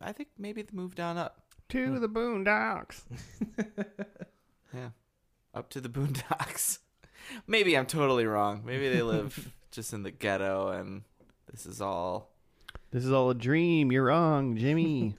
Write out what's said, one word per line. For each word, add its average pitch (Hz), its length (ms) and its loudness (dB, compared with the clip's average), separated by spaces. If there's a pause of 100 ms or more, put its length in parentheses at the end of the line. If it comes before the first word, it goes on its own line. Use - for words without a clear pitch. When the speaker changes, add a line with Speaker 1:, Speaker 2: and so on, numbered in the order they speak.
Speaker 1:
I 202 100 -10
think 285 260 -12
maybe 208 240 -10
they 214 140 -14
moved 180 240 -8
on 170 180 -4
up. - 280 -8 (240)
Speaker 2:
To 254 240 -2
Speaker 3:
Hmm. 254 80 -2
Speaker 2:
the 226 80 0
Boondocks. 214 920 -2 (540)
Speaker 3:
<laughs> 208 280 -4 (880)
Speaker 1:
Yeah, 127 160 -10 (640)
up 117 180 -10
to 131 100 -10
the 127 80 -8
Boondocks. - 880 -4 (360)
<laughs> - 340 -18
Maybe 196 280 6
I'm 131 120 4
totally 131 380 4
wrong. 104 400 2
Maybe 131 240 -2
they 120 120 2
live 113 500 -2 (100)
Speaker 3:
<laughs> - 100 -20
Speaker 1:
just - 220 -10
in 104 100 -6
the 95 80 -8
ghetto, 98 580 0
and 95 320 -8 (500)
this - 140 -16
is 107 160 -10
all 92 500 -4 (600)
Speaker 2:
This 123 120 -2
is 131 80 0
all 131 200 4
a 127 40 2
dream. 151 560 4
You're 131 140 4
wrong, 143 520 4
Jimmy. 139 600 2